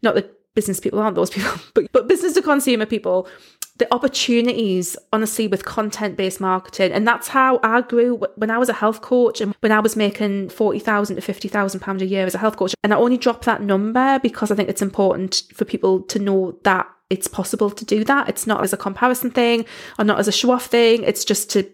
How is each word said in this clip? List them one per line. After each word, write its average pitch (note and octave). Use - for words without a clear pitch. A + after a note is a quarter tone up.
not A#3
the -
business G3
people -
aren't G#3+
those F3+
people, G3
<laughs> -
but, G3
but A#3+
business F4
to F#4
consumer C4
people, G3+
the -
opportunities, A#3
honestly, G#3+
with F#3+
content-based G#3
marketing. F#3
And G#3+
that's A#3+
how C4
I A3+
grew A#3+
w-, G3
when G#3+
I A#3
was B3
a A3+
health A3
coach A#3+
and G#3
when A3
I G#3+
was A3
making G3+
forty G#3
thousand G#3
to -
fifty G3+
thousand G3
pounds F#3+
a -
year F#3+
as F#3
a F#3
health G#3+
coach. F#3+
And G#3
I G3+
only B3
dropped A#3+
that A3+
number A3
because G#3+
I G3+
think G3+
it's -
important F#3+
for G#3+
people F#3+
to -
know F#3+
that F#3+
it's F#3+
possible -
to G#3
do G#3+
that. C#4
It's -
not G#3+
as F#3+
a G3+
comparison B3
thing A#3
or A3
not G#3
as G3+
a G#3
show-off B3
thing. A#3
It's -
just -
to G3